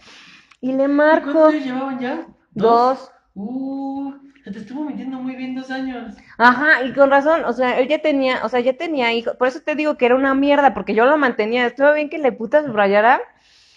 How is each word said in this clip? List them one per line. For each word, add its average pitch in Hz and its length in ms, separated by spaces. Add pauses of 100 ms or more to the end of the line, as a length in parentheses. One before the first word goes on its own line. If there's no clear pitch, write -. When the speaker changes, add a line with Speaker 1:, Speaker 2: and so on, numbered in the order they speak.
(600)
Speaker 1:
Y 254 120
le 269 120
Speaker 2:
¿Y 277 40
Speaker 1:
marco. 294 440
Speaker 2:
cuántos 311 220
años 285 100
llevaban 262 340
ya? 277 280 (240)
Speaker 1:
Dos. 240 500
Speaker 2:
¿Dos? - 120 (220)
Uh, 269 800 (320)
se 214 80
te 220 60
estuvo 254 260
mintiendo 262 340
muy 254 160
bien 254 200
dos 262 160
años. 254 440 (240)
Speaker 1:
Ajá, 247 460
y 240 80
con 277 180
razón, 277 360
o 240 80
sea, 247 260
él 254 80
ya 302 120
tenía, 269 440
o 220 40
sea, 247 120
ya 254 140
tenía 269 400
hijo, 233 240
por 254 100
eso 294 160
te 302 100
digo 302 220
que 254 100
era 240 80
una 269 200
mierda, 277 400
porque 214 200
yo 226 120
lo 302 100
mantenía, 240 500
estuvo 269 280
bien 302 160
que 330 80
le 277 140
puta 226 300
subrayara, 214 580 (560)